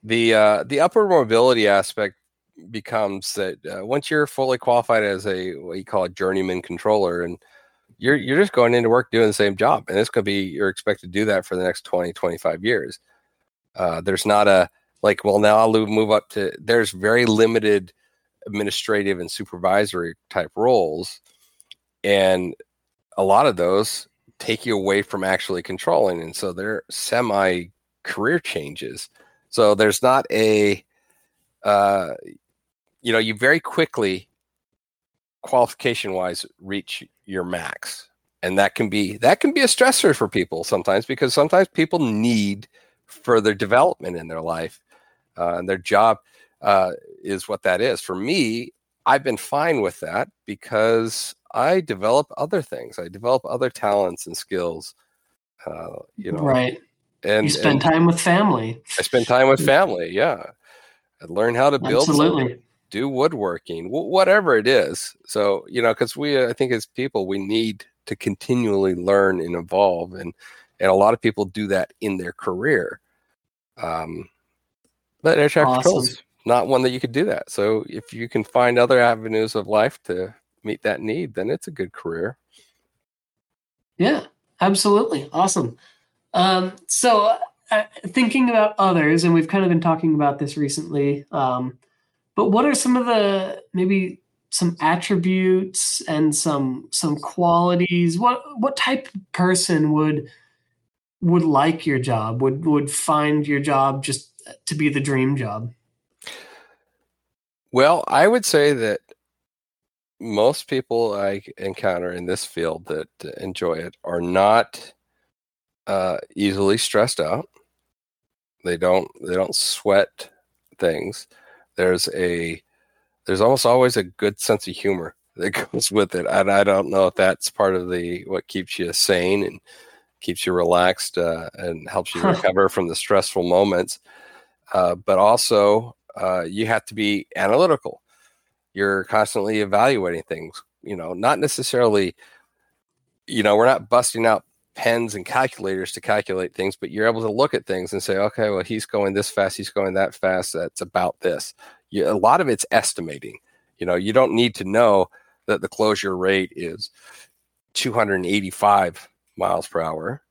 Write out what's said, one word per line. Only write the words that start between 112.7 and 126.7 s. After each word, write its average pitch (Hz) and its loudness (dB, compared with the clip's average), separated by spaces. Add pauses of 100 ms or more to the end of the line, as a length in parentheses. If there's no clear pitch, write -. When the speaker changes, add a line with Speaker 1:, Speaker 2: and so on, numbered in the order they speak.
Speaker 1:
that 78 -6 (300)
enjoy 87 -4
it 85 -10
are 87 -4
not, 98 2 (920)
uh, 92 -2 (180)
easily 98 2
stressed 113 0
out. 82 -4 (1120)
They 87 -2
don't, 90 2 (160)
they 87 -4
don't 95 -2
sweat - 0 (480)
things. 87 -4 (480)
There's 90 0
a, 85 -4 (640)
there's 95 0
almost 110 4
always 123 4
a 101 -2
good 101 -4
sense - 0
of 92 -10
humor 90 -4 (220)
that 90 -4
<laughs> - -8
goes - -4
with 101 2
it. 90 -2
And 95 2
I 98 4
don't 95 2